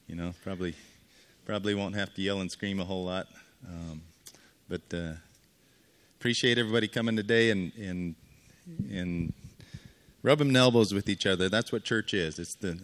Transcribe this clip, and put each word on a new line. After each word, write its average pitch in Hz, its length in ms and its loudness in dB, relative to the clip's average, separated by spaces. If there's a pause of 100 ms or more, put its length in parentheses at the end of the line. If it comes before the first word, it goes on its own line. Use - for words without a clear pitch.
you 85 80 -12
know, 85 180 -6 (100)
probably, 90 320 -6 (720)
probably 104 280 -2
won't 101 220 -2
have 98 180 -6
to 95 80 -6
yell 98 200 0
and 92 100 -6
scream 98 280 -4
a 90 60 -4
whole 92 200 -4
lot. 90 220 -4 (400)
Um, 82 340 -12 (680)
but, 87 120 -6 (120)
uh, 85 200 -6 (1040)
appreciate 120 400 2
everybody 110 280 2
coming 113 280 -2
today 113 340 4
and, 95 260 0
and, 90 400 -6 (760)
and 87 420 -4 (880)
rubbing 139 340 4
elbows 117 380 8
with 101 160 0
each 98 160 -2
other. 95 240 4
That's 107 220 0
what 110 120 -2
church 110 300 -2
is. 82 240 -2
It's - 180 -10
the, 87 280 -6